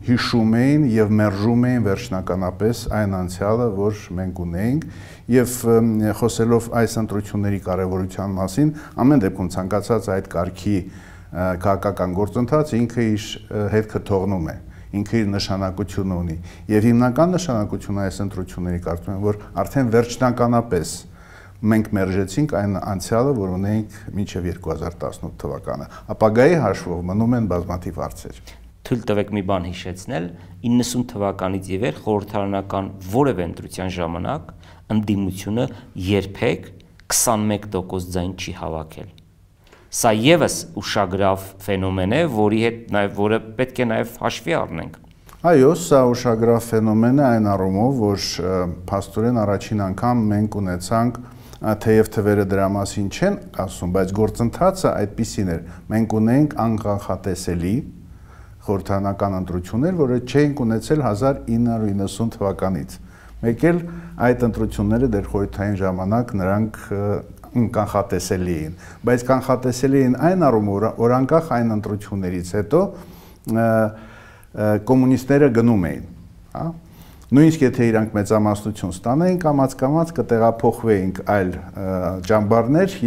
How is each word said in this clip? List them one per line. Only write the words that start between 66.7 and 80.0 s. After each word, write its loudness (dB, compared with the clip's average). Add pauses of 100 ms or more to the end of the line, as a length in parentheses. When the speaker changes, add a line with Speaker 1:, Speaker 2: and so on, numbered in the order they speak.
Speaker 1:
ը, -4 (440)
անկանխատեսելի 0
էին, -6 (260)
բայց 2
կանխատեսելի 2
էին 4
այն 2
առումով, 2
որ, 2 (160)
որ 6
անկախ 2
այն 2
ընտրություններից -4
հետո, 2 (640)
ը, 2 (840)
ը, 0 (160)
կոմունիստները 4
գնում 4
էին, -8 (460)
հա։ -6 (600)
Նույնիսկ 8
եթե 4
իրանք 2
մեծամասնություն 0
ստանային, 0
կամաց-կամաց 0